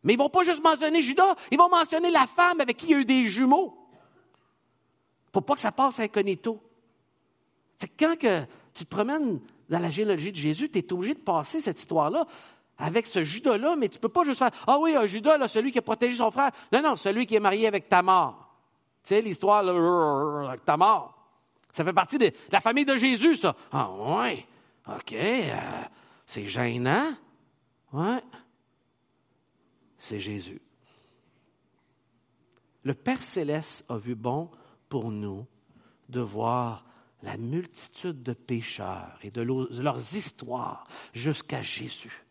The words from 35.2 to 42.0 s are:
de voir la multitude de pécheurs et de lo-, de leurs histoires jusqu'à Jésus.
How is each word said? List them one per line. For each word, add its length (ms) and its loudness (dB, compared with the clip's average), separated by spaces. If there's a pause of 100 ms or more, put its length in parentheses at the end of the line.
de 100 -6
voir 640 -4 (380)
la 160 -12
multitude 840 -10
de 120 -8
pécheurs 880 -10
et 80 -14
de 100 -10
lo-, 280 -4
de 120 -12
leurs 340 -4
histoires 720 -10 (280)
jusqu'à 480 -6
Jésus. 680 -14